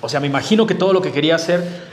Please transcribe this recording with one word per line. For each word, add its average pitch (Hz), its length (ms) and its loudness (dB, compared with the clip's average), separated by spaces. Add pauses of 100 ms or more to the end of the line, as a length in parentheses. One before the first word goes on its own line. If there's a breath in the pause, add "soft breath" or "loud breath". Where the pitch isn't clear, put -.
o 117 80 -8
sea, 143 120 -2
me 143 60 -2
imagino 214 400 2
que 180 80 0
todo 185 180 2
lo 185 100 4
que 143 100 -4
quería 151 240 2
hacer 175 260 -2 (300 loud breath)